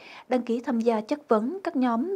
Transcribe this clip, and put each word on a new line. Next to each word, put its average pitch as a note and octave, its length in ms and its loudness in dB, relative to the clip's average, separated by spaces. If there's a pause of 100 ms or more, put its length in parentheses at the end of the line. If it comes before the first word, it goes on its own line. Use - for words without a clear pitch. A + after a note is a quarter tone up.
(300)
đăng B3 120 2
ký A#3+ 180 -2
tham A#3+ 200 -2
gia A3+ 220 2
chất D4 280 -6
vấn. A#3+ 340 2
Các E4+ 120 -6
nhóm B3+ 400 2